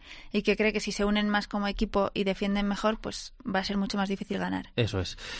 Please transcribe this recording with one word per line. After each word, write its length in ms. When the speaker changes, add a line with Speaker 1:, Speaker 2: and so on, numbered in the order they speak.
Speaker 1:
y 80
que 160
cree 160
que 80
si 120
se 120
unen 240
más 180
como 220
equipo 460
y 100
defienden 420
mejor, 360
pues 320
va 140
a 60
ser 120
mucho 220
más 100
difícil 300
ganar. 380
Speaker 2:
Eso 220
es. 200